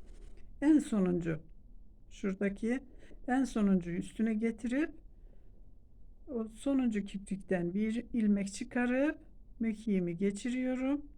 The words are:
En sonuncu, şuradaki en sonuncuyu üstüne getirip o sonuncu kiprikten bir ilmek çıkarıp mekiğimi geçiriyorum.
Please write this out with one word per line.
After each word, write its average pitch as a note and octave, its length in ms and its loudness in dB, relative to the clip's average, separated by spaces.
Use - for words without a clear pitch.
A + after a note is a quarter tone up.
En D4 180 8
sonuncu, F3 640 2
şuradaki G3+ 720 -2
en C4 160 4
sonuncuyu F#3 540 4
üstüne A3 360 0
getirip A3+ 560 0
o A3+ 260 -4
sonuncu B3 500 2
kiprikten F#3 680 -2
bir A3 380 0
ilmek G#3 400 4
çıkarıp B3+ 680 2
mekiğimi F#3+ 560 2
geçiriyorum. B3+ 880 0